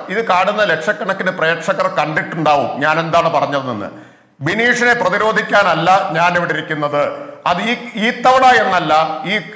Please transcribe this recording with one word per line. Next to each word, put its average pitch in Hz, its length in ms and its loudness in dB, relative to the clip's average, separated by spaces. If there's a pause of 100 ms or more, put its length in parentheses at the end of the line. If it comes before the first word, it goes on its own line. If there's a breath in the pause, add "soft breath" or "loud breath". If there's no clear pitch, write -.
ഇത് 214 160 -4
കാണുന്ന 196 380 0
ലക്ഷക്കണക്കിന് 190 680 -2
പ്രേക്ഷകർ 170 560 -2
കണ്ടിട്ടുണ്ടാവും 151 920 0
ഞാൻ 156 200 0
എന്താണ് 165 300 0
പറഞ്ഞതെന്ന്. 135 560 -2 (560 loud breath)
ബിനീഷിനെ 233 520 0
പ്രതിരോധിക്കാനല്ല 190 1160 2
ഞാൻ 170 260 2
ഇവിടെ 165 160 -2
ഇരിക്കുന്നത്. 147 760 -2 (200)
അത് 180 140 0
ഈ, 233 340 -4
ഈ 240 260 -2
തവണ 262 240 6
എന്നല്ല, 165 800 2
ഈ 196 160 -2 (140)